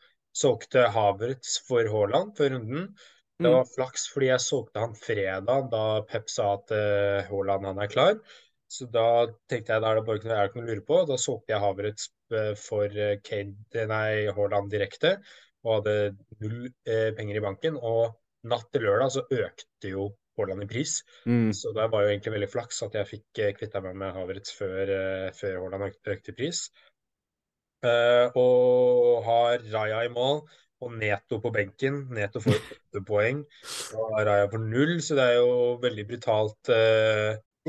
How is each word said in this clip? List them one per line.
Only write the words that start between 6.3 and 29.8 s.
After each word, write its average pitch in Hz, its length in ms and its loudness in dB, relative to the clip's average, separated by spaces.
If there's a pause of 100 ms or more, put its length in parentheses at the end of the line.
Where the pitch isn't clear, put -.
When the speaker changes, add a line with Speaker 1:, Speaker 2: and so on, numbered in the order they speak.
Speaker 1:
at, 98 180 -6
eh, 101 560 2
Haaland, 98 380 -2
han 95 140 -6
er 104 80 -2
klar. 170 320 2 (520)
Så - 180 -14
da 117 360 4 (240)
tenkte 117 240 -4
jeg, 110 80 2
da 110 100 2
er 110 40 4
det 110 100 0
bare 107 140 -2
ikke 107 100 -12
noe, 113 80 0
er 101 100 4
det - 60 -6
ikke 120 80 -10
noe 117 60 -10
å 117 80 -4
lure - 100 -10
på. 170 220 2
Da 139 80 -2
solgte 123 340 -6
jeg 107 100 0
Havertz, 101 500 -4 (220)
eh, 107 220 -2
for, 104 320 -4
eh, 104 380 -2
Kane, 101 320 -8 (180)
nei, 107 580 -2
Haaland 101 380 -2
direkte, 107 480 -2 (480)
og 110 180 0
hadde 104 320 0 (240)
null, 117 300 -8 (160)
eh, 110 260 0
penger 107 260 -6
i - 20 -2
banken. 104 420 -4
Og 113 320 0 (320)
natt 113 260 -4
til 135 120 0
lørdag 107 280 4
så 131 200 -4
økte - 580 -6
jo 98 260 -6 (220)
Haaland 98 260 -4
i 101 40 -10
pris. - 360 -6 (220)
Speaker 2:
Mm. 117 240 2
Speaker 1:
Så 107 240 -6
det 110 160 0
var 107 140 2
jo 104 60 4
egentlig 101 240 -2
veldig 104 180 -4
flaks - 320 -8
at 107 100 -8
jeg 104 140 -2
fikk, - 320 -14
eh, 104 140 2
kvittet 104 300 -8
meg 92 120 -8
med 98 180 -6
Havertz 95 420 -8
før, 95 320 -4
eh, 95 440 -2
før 95 280 -6
Haaland 95 320 -6
øk-, - 140 -20
økte 101 240 -8
i 104 80 -12
pris. 156 320 -6 (1120)
Eh, 120 520 6
og 123 880 6
har 117 380 2 (100)
Raya 107 320 0